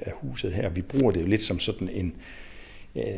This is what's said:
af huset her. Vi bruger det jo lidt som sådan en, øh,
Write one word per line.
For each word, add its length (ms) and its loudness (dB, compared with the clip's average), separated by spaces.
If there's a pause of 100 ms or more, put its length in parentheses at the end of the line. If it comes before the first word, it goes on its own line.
af 140 -6
huset 360 -2
her. 180 2
Vi 120 -2
bruger 300 4
det 100 4
jo 60 2
lidt 160 6
som 160 2
sådan 340 -2
en, 200 0 (840)
øh, 80 0 (140)